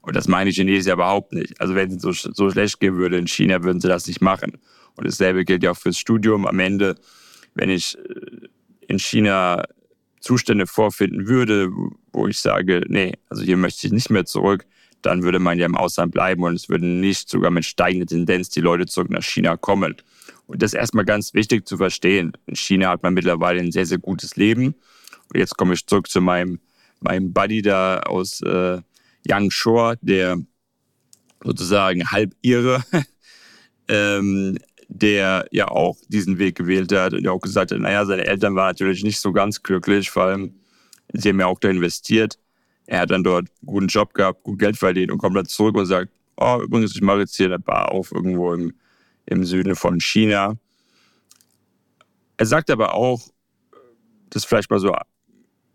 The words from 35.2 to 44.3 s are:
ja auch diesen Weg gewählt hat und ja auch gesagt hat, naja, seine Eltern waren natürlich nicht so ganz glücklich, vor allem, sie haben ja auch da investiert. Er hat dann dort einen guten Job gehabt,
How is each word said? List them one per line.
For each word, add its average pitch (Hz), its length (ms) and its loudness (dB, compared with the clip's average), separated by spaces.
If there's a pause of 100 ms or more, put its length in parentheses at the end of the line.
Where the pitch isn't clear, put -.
ja 98 180 0
auch - 280 0 (120)
diesen 95 300 -2
Weg 95 180 0
gewählt 92 360 0
hat 92 200 2
und 92 120 -4
ja 95 80 0
auch 92 80 -4
gesagt 95 320 -2
hat, 98 80 -4
naja, 104 240 0
seine 95 200 -2
Eltern 101 300 0
waren 95 140 2
natürlich 95 340 -2
nicht 107 180 -2
so 98 120 -2
ganz 101 300 0
glücklich, 98 480 0
vor 95 140 0
allem, 95 300 -2 (580)
sie 104 180 -2
haben 95 100 2
ja 92 60 2
auch 92 120 -2
da 107 100 0
investiert. 95 720 0 (480)
Er 92 140 -2
hat 95 100 0
dann 95 140 2
dort 90 240 2
einen - 180 -20
guten 98 220 -2
Job 104 260 0
gehabt, 95 300 0